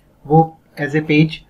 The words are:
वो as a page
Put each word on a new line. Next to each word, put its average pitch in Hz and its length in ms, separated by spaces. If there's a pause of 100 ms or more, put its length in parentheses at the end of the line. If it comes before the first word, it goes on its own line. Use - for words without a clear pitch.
(240)
वो 156 360 (200)
as 143 140
a 156 80
page 156 320 (160)